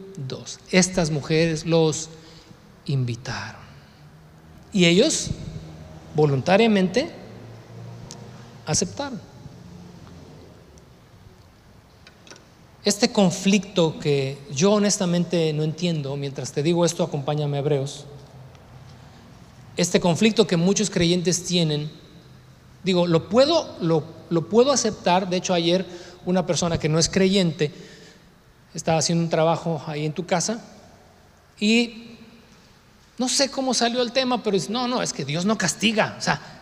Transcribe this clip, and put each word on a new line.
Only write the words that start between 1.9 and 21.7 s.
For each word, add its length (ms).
invitaron. 760
Y 140
ellos 420
voluntariamente 960
aceptaron. 540
Este 260
conflicto 880
que 400
yo 200
honestamente 800
no 100
entiendo, 540
mientras 360
te 100
digo 220
esto, 180
acompáñame 540
a 40
Hebreos. 460
Este 240
conflicto 460
que 100
muchos 340
creyentes 540
tienen, 460